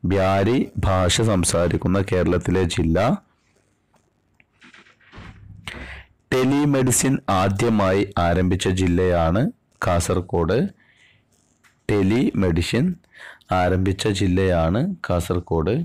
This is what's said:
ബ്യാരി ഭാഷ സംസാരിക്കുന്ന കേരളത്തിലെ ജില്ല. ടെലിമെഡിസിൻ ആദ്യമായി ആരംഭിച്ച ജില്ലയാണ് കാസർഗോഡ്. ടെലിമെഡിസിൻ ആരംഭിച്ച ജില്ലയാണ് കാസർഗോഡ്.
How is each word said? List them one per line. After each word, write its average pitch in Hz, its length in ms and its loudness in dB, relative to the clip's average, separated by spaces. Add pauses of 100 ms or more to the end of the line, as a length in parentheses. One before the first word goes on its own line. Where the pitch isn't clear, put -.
ബ്യാരി 98 680 0
ഭാഷ 92 440 0
സംസാരിക്കുന്ന 90 800 0 (100)
കേരളത്തിലെ 90 520 0
ജില്ല. 82 340 -2 (3250)
ടെലിമെഡിസിൻ 135 840 2 (120)
ആദ്യമായി 98 920 2
ആരംഭിച്ച 90 480 0
ജില്ലയാണ് 90 840 0 (360)
കാസർഗോഡ്. 90 680 -2 (1300)
ടെലിമെഡിസിൻ 104 1040 0 (560)
ആരംഭിച്ച 92 560 0
ജില്ലയാണ് 95 880 0 (140)
കാസർഗോഡ്. 87 760 -2